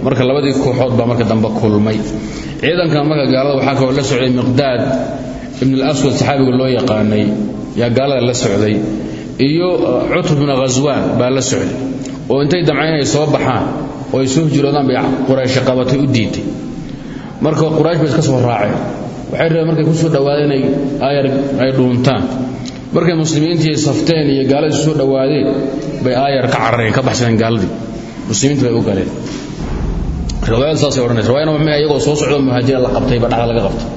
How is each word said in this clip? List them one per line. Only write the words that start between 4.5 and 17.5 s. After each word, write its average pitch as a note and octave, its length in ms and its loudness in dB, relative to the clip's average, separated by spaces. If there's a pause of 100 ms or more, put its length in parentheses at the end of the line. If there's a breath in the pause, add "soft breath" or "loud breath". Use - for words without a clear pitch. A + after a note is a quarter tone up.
ibn C3 140 2
al-Aswad, C3+ 380 2
saxaabiga C3 440 2
loo C3 100 2
yaqaanay, G#2+ 580 2 (520)
yaa A#2+ 120 0
gaalada C3 320 0
la A#2+ 120 2
socday. G#2+ 420 0 (640 loud breath)
Iyo, D#3 300 2
uh, B2+ 400 0
Cutb D#3 300 0
ibn C#3+ 80 2
Ghazwan C3 540 2 (160)
baa A#2+ 120 2
la C3 120 0
socday. G2 340 -2 (540 loud breath)
Oo C3 120 2
intay F3 220 2
damceen D3+ 300 2
inay C#3+ 120 0
soo D3 220 2
baxaan, B2+ 360 0 (500)
oo B2+ 60 0
ay C3+ 80 0
soo D#3+ 180 2
hijroodaan, C#3 420 2
bay B2+ 100 2 (280)
Quraysh C3 400 2
qabatay, B2+ 340 2
u C#3 80 2
diiday. A2+ 360 0 (1000 loud breath)
Marka D#3 260 2